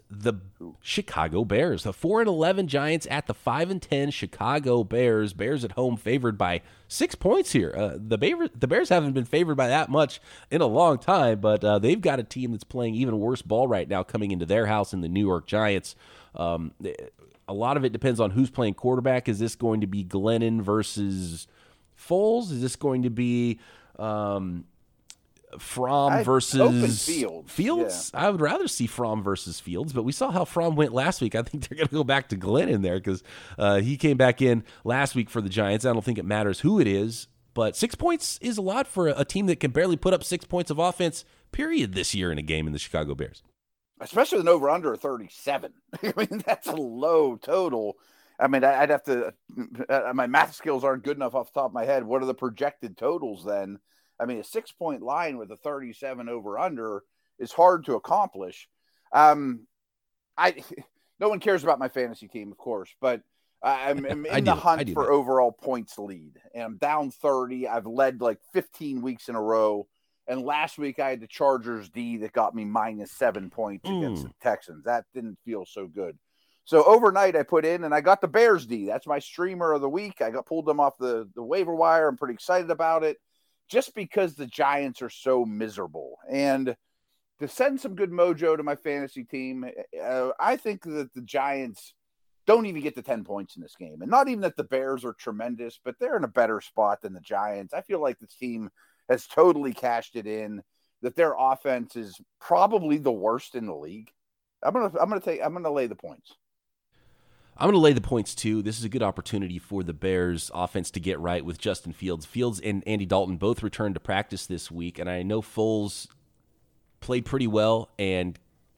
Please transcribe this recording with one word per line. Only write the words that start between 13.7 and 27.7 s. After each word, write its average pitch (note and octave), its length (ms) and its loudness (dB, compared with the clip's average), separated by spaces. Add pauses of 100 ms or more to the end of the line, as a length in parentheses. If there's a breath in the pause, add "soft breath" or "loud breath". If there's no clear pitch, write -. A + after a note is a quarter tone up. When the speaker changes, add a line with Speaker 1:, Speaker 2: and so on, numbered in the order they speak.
Speaker 1:
now F#2 160 0
coming G#2 260 -4
into F2 160 -2
their G#2+ 200 2
house G#2 260 0
in F#2+ 80 -4
the E2 80 -4
New G2 180 2
York F2+ 220 0
Giants. G#2 480 0 (400 loud breath)
Um, E2+ 360 -2 (760)
a G2 40 -6
lot A#2 240 0
of C#3 80 -2
it B2+ 80 2
depends A#2 280 0
on G#2+ 100 2
who's B2 180 2
playing A2 260 0
quarterback. B2+ 540 0
Is G#2 120 0
this A2 160 -2
going A2 240 0
to G#2 80 -2
be G2 160 -4
Glennon A2+ 580 0
versus G2 840 -2 (500 soft breath)
Foles? G#3+ 540 0
Is B2 100 -2
this B2+ 140 -2
going C3 260 0
to B2 80 0
be, A#2+ 480 0 (400 loud breath)
um, G2+ 680 -4 (920)
Fromm C#3 540 0
Speaker 2:
I'd G#3+ 140 2
Speaker 1:
versus C3 340 4
Speaker 2:
open B2 280 6
Fields. A2 640 -4
Speaker 1:
Fields? D4 600 -2